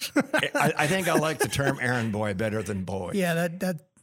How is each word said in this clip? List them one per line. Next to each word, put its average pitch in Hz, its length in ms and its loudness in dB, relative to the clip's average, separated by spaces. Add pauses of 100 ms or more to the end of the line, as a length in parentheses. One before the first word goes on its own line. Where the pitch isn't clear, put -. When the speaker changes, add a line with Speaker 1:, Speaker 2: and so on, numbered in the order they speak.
Speaker 1:
<laughs> - 140 -4
Speaker 2:
I, - 600 2
I 151 80 4
think 185 200 0
I - 100 2
like 156 220 2
the - 100 0
term 135 320 0
errand 123 320 0
boy 104 220 0
better 110 280 0
than 95 220 -4
boy. 92 300 -4
Speaker 1:
Yeah, 180 200 0
that, 170 260 -2
that, 185 160 -2 (260)